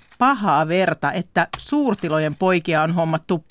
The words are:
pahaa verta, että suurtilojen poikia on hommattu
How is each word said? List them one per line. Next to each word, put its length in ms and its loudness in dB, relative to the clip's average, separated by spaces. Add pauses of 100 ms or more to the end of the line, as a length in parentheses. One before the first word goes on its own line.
(180)
pahaa 500 2
verta, 440 0
että 360 -2 (100)
suurtilojen 760 -2
poikia 480 0
on 100 0
hommattu 580 -2